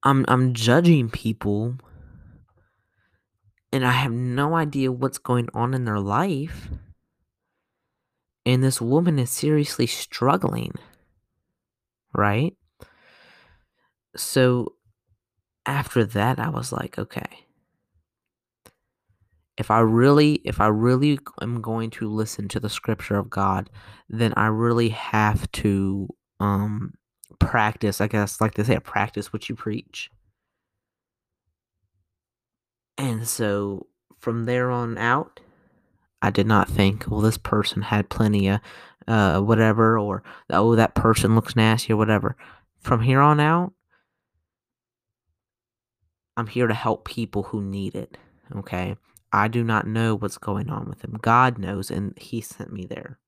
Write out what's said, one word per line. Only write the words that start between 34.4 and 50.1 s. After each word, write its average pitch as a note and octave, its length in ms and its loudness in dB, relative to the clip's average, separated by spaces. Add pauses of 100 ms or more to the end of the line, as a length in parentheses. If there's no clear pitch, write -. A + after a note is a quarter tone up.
there B2 240 0
on A#2+ 280 -4
out, A#2+ 420 -2 (840)
I G2+ 80 2
did G2+ 160 2
not G#2+ 220 4
think, G2 400 0
"Well, G#2+ 120 -2
this A2 180 2
person - 440 -2
had G#2 260 -2
plenty G#2 400 2
of, G2+ 120 2 (460)
uh, G2 340 2
whatever," A2 580 4
or, G#2 240 -2 (280)
"Oh, A2+ 260 4
that A2 180 4
person A2 400 4
looks A2+ 220 2
nasty," A2+ 360 2
or G#2+ 40 2
whatever. G#2+ 400 0 (440)
From A2+ 220 0
here C3 180 4
on D3 180 6
out, E3+ 360 0 (2500)
I'm A#2 100 -4
here A#2+ 200 0
to A2+ 80 2
help - 300 -4
people G#2 380 -6
who - 180 -6
need G2 340 -6
it, - 220 -12 (400)
okay? G2 400 -6 (380)
I G2+ 140 2
do A#2 160 -2
not A2+ 220 -2
know A2+ 280 -2